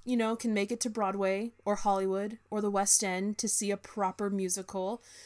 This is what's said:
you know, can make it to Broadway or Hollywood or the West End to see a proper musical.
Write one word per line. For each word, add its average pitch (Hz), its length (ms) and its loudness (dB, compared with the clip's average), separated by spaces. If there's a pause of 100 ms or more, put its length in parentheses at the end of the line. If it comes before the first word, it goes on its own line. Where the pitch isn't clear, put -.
you 247 100 0
know, 226 200 2
can 226 180 -2
make 202 180 0
it 233 100 -4
to 233 100 -2
Broadway 196 640 -2 (120)
or 208 120 0
Hollywood 196 600 0 (140)
or 214 100 -2
the 208 80 0
West 202 340 6
End 190 360 0
to 220 80 -2
see 202 240 0
a 202 60 0
proper 202 520 -2
musical. 190 720 -2 (240)